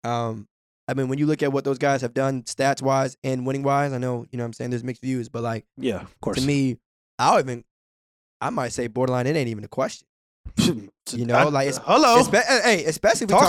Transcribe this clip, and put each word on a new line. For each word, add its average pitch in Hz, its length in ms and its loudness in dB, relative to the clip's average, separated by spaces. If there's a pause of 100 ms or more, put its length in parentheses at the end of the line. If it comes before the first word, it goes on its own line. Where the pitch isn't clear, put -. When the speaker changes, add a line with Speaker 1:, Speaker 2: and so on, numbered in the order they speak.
Speaker 1:
Um, 117 440 -6 (400)
I 131 60 -4
mean, 131 140 -2
when 135 100 -2
you 147 80 2
look 151 160 0
at 143 120 0
what 139 100 -2
those 139 140 -2
guys 139 240 0
have 120 120 -6
done 135 300 -2
stats-wise 135 800 -2
and 131 240 -4
winning-wise, 139 460 0
I 123 40 -6
know, 123 340 -4
you 131 60 -10
know 120 60 -4
what 117 40 -6
I'm 113 60 -10
saying, 123 180 -8
there's 120 120 -4
mixed 123 180 -10
views, 127 280 -4
but, 117 120 -8
like, 113 240 -4 (120)
Speaker 2:
Yeah, 120 240 -4
of - 180 -20
course. 107 220 -4
Speaker 1:
to 135 40 0
me, 139 320 0 (400)
I'll 170 220 4
even, 127 240 -4 (760)
I 131 80 -4
might 131 240 -4
say 120 140 -4
borderline, 123 380 0
it 151 120 0
ain't 131 120 -2
even 107 140 -8
a - 60 -16
question. - 360 -6 (520)
Speaker 2:
<laughs> 110 340 0 (200)
Speaker 1:
You 120 140 -4
know, 120 100 2
Speaker 2:
I, 147 80 6
Speaker 1:
like, 143 240 0
it's, 131 120 -4
Speaker 2:
hello. 240 440 4
Speaker 1:
espe-, 226 200 4
hey, 247 200 2
hey, 202 220 2
especially 190 400 0
if 190 40 -6
we're 185 80 6
Speaker 2:
Talk 262 120 8